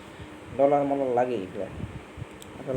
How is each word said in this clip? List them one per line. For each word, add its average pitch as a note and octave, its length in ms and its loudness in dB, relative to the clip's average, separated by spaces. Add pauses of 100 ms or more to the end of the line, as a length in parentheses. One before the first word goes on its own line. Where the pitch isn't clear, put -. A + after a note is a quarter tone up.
(560)
ডলার C#3+ 280 8
মলার C#3 340 2
লাগে B2+ 160 4
এগুলো। F#2+ 320 -4 (920)
আচ্ছা, C3+ 180 -4